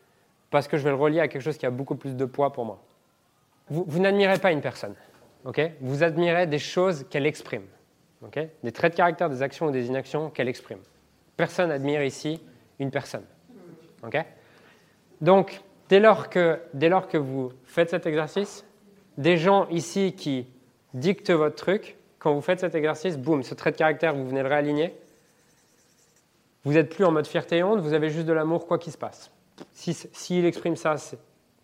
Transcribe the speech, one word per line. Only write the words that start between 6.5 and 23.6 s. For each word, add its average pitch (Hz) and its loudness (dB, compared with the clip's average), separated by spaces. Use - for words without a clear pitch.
choses 175 0
qu'elle 143 -2
exprime, 123 -6
ok ? 113 -10
Des 117 -6
traits 170 0
de 170 -12
caractère, 175 2
des 127 -4
actions 139 -4
ou 147 0
des 123 -2
inactions 135 -4
qu'elle 139 -4
exprime. 110 -10
Personne 170 -2
n'admire 143 -2
ici 151 -6
une 139 -4
personne, 123 -8
ok ? 113 -4
Donc, 185 4
dès 196 8
lors 208 6
que, 165 2
dès 143 4
lors 185 2
que 170 0
vous 131 -4
faites 170 0
cet - -2
exercice, 160 -4
des 165 4
gens 185 4
ici 180 -2
qui 131 -4
dictent 170 0
votre 151 2
truc, - -4
quand 151 0
vous 143 -2
faites 180 -2
cet 170 -2
exercice, 156 -2
boum, 135 0
ce 131 -12
trait 156 -2